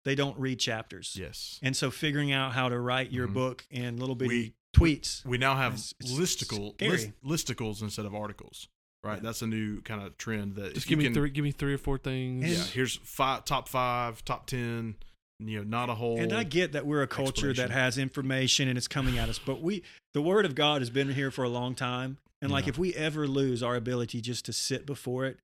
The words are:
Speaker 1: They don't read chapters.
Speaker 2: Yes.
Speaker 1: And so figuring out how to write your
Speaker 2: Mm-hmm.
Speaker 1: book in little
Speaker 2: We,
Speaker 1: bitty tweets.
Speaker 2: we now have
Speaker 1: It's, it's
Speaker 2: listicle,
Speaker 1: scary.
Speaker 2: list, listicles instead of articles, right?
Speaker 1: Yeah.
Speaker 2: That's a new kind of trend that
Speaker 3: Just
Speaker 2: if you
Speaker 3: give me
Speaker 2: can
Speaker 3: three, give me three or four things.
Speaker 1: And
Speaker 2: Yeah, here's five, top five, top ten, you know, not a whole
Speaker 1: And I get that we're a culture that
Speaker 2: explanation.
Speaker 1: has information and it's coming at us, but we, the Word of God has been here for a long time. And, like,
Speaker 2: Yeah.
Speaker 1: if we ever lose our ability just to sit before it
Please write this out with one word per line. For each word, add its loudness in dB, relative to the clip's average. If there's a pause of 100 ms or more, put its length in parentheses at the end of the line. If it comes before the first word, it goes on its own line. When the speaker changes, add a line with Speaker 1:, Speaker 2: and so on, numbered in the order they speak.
Speaker 1:
They 2
don't 0
read -2
chapters. -4
Speaker 2:
Yes. -10
Speaker 1:
And 0
so 0
figuring 0
out 2
how 2
to 0
write 0
your 0
Speaker 2:
Mm-hmm. -2
Speaker 1:
book -2
in -4
little -2
Speaker 2:
We, 0
Speaker 1:
bitty 0 (220)
tweets. 4
Speaker 2:
we 0
now 6
have 2
Speaker 1:
It's, -8
it's -6
Speaker 2:
listicle, -2
Speaker 1:
scary. 0 (100)
Speaker 2:
list, 0
listicles -4
instead -6
of -6
articles, -10 (340)
right? -4
Speaker 1:
Yeah. -8
Speaker 2:
That's -4
a 0
new -2
kind -8
of -12
trend -4
that -8
Speaker 3:
Just -4
Speaker 2:
if 0
you 6
Speaker 3:
give 4
me 4
Speaker 2:
can 2
Speaker 3:
three, 2
give -2
me 2
three 0
or -2
four 0
things. -2
Speaker 1:
And 2
Speaker 2:
Yeah, 2
here's 0
five, -2
top 0
five, 0
top -4
ten, -2 (460)
you -4
know, -4
not -2
a 0
whole 0
Speaker 1:
And 0
I 0
get 2
that -2
we're 2
a 2
culture 0
that 2
Speaker 2:
explanation. 0
Speaker 1:
has 2
information 2
and 0
it's -2
coming 2
at 2
us, -2
but -4
we, -2 (320)
the 4
Word 6
of 0
God 4
has -2
been 2
here 0
for -2
a 2
long 0
time. -2 (240)
And, 2
like, 2
Speaker 2:
Yeah. 0
Speaker 1:
if -2
we 2
ever 0
lose 2
our 2
ability -2
just -4
to -6
sit -2
before -4
it -4